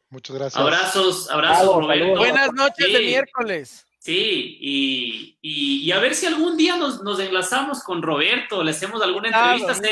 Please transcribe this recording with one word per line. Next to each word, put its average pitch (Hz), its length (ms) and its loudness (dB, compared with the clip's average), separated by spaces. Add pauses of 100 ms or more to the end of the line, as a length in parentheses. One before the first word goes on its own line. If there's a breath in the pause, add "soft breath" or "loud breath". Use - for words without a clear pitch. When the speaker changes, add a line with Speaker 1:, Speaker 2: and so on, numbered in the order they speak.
Speaker 1:
Muchas 131 280 -14
gracias. 135 240 -4
Speaker 2:
Abrazos, 185 720 0
abrazos, 165 360 4
Speaker 3:
Bravo, 180 160 6
Speaker 2:
Roberto. 156 220 2
Speaker 3:
saludos. 185 140 4
Speaker 4:
Buenas 254 360 4
noches 277 380 2
de 494 60 4
Speaker 2:
Sí. 214 60 2
Speaker 4:
miércoles. 233 800 -4 (160)
Speaker 2:
Sí, 180 640 -2
y, 131 840 -4
y, 143 420 -2
y 165 60 0
a 190 80 2
ver 269 160 2
si 370 120 -2
algún 320 300 0
día 349 200 2
nos, 269 260 -4
nos 196 160 -4
enlazamos 190 640 -2
con 170 200 -6
Roberto, 180 600 0
le 156 80 0
hacemos 208 320 -6
alguna 202 260 -2
Speaker 4:
Invitado, 233 260 4
Speaker 2:
entrevista, 247 200 -2
sería, 214 180 -2